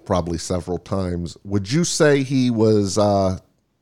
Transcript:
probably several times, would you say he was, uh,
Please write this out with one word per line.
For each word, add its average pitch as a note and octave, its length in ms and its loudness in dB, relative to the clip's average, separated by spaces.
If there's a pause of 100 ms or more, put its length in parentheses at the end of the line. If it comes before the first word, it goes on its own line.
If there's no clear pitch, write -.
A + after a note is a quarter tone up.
probably F2 340 -2
several F2 400 -4
times, F2+ 640 -6
would G2 280 -4
you E3 120 0
say C#3+ 380 2
he B2+ 280 0
was, G#2+ 480 2
uh, G2 400 2 (440)